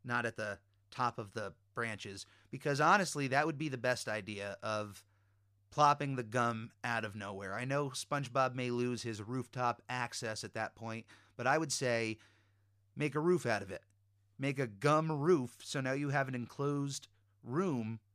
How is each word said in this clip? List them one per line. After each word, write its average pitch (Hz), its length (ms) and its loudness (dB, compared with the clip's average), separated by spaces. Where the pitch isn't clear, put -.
not 120 220 -2
at 113 120 -2
the 104 240 -4
top 123 280 -2
of 104 160 -10
the 101 200 -6
branches, 104 520 -6
because 139 300 0
honestly, 156 480 4
that 139 180 4
would 156 120 -2
be 156 100 -4
the 131 100 -4
best 123 300 0
idea 101 540 -6
of 107 420 -4
plopping 143 460 4
the 127 60 -2
gum 113 480 0
out 117 200 0
of 104 100 -6
nowhere. 98 400 -6
I 117 100 -4
know 139 260 0
SpongeBob 131 640 0
may 123 160 -2
lose 120 320 0
his 110 200 -6
rooftop 120 680 -4
access 120 560 -4
at 104 80 -12
that 110 220 -4
point, 113 320 -8
but 120 100 0
I 139 100 6
would 156 160 0
say 117 460 2
make 143 200 -2
a 151 60 2
roof 165 260 4
out 107 160 2
of 95 80 -10
it. - 140 -10
Make 135 200 0
a 135 80 2
gum 147 460 2
roof, 147 500 4
so - 180 -4
now 131 120 0
you 143 180 -2
have 135 180 2
an 131 60 -6
enclosed 139 720 -2
room 120 580 0